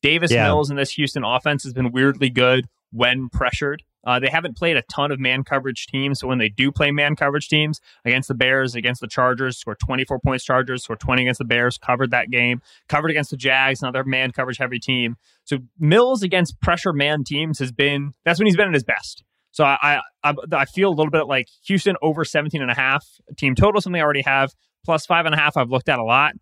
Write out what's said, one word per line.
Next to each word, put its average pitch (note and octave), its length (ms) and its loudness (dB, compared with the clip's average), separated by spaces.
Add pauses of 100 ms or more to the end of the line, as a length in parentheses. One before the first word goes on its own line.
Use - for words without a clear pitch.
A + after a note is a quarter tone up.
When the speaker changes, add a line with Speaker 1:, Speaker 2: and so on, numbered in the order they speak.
Speaker 1:
Davis E3 240 4
Speaker 2:
Yeah. A#2 140 4
Speaker 1:
Mills C#3+ 260 2
in C#3+ 60 -4
this C#3 160 -2
Houston C#3+ 320 -4
offense C3 400 -2
has C3+ 80 -10
been B2+ 180 -2
weirdly C3+ 400 0
good B2+ 380 2 (240)
when B2 360 0
pressured. C#3+ 540 -2 (220)
Uh, B2 160 0
they C3 80 0
haven't D#3+ 280 -2
played E3+ 200 0
a A#2+ 60 0
ton D3 280 -4
of C3+ 80 -4
man C3 240 0
coverage C3+ 460 -4
teams, C3+ 320 -4
so C3 80 -6
when B2+ 100 0
they A2 100 2
do C3 220 0
play C#3+ 220 0
man D3 240 0
coverage C#3+ 320 -2
teams, D3+ 320 0 (240)
against B2+ 240 0
the C3+ 60 -2
Bears, B2+ 420 0
against A#2+ 240 -2
the A#2+ 80 -8
Chargers, B2+ 500 0
scored - 220 -10
twenty-four C3 400 -4
points, C3 240 -2
Chargers B2+ 400 -2
scored A2 160 -8
twenty B2+ 220 0
against B2 160 0
the C3 60 -6
Bears, A#2+ 320 0
covered B2 360 -2
that A#2+ 180 0
game, B2 320 0 (260)
covered D3+ 220 0
against D3 220 -2
the C#3+ 40 -10
Jags, C3 460 0
another C3 220 -4
man C3 260 -2
coverage B2+ 280 -6
heavy B2+ 200 -4
team. A#2+ 380 -2 (260)
So C#3 160 -4 (180)
Mills G#3+ 460 4
against F3+ 380 0
pressure F3 320 2
man C#3+ 320 0
teams D3+ 340 -4
has B2+ 140 -4
been, C#3+ 420 0 (100)
that's E3 140 2
when G#3+ 80 4
he's F#3 100 6
been G3+ 120 2
at E3 60 -2
his C3 100 2
best. - 400 -6 (260)
So D#3 140 2
I, C#3 180 4
I, D3 180 2 (220)
I, D3 120 2 (180)
I C#3 140 2
feel F#3+ 220 0
a F3 60 2
little D#3 160 0
bit D3+ 160 0
like C3 220 -2 (180)
Houston G3 340 2
over D#3 240 0
seventeen D3 380 -2
and B2 80 -2
a A#2 60 0
half C3+ 280 0 (320)
team C3 200 0
total, G#3 240 4
something F3+ 200 -2
I D#3 40 2
already C#3+ 180 0
have. C3+ 300 2 (320)
Plus D#3+ 200 0
five E3+ 220 2
and D#3 80 0
a D3+ 40 0
half, D3 180 2
I've B2 140 0
looked C3 180 0
at C3+ 100 2
a A#2 60 -2
lot. C3 380 4